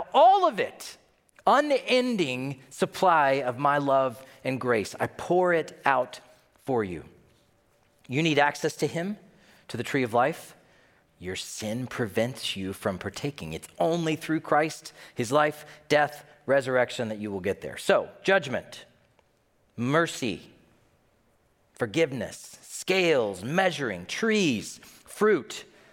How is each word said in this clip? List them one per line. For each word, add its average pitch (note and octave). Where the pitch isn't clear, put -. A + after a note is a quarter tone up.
all F4+
of A3
it, -
unending A3
supply E3+
of B2
my C#3+
love C3+
and C3
grace. A2+
I A2+
pour F3+
it D#3+
out B2+
for B2
you." E2+
You C3+
need D#3
access D3
to D#3
him, F3
to -
the A2+
tree C3+
of A#2
life. C3
Your F2+
sin A#2
prevents A#2
you F#2+
from F#2+
partaking. F#2+
It's D#2+
only E3
through D#3
Christ, D#3
his A#2+
life, D3+
death, D3
resurrection B2+
that G#2+
you G#2
will G2
get F#2+
there. C2
So, D3+
judgment, C3+
mercy, B2+
forgiveness, B2
scales, C#3
measuring, C3+
trees, F#3+
fruit. -